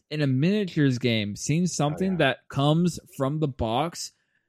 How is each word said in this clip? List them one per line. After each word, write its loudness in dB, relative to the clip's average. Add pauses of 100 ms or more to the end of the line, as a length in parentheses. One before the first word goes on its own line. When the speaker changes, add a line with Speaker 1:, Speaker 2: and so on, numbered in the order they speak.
Speaker 1:
in -2
a 2
miniatures 2
game 0
seen 0
something -2
Speaker 2:
Oh, 0
yeah. -2
Speaker 1:
that 0
comes 2 (160)
from -2
the 0
box -4 (380)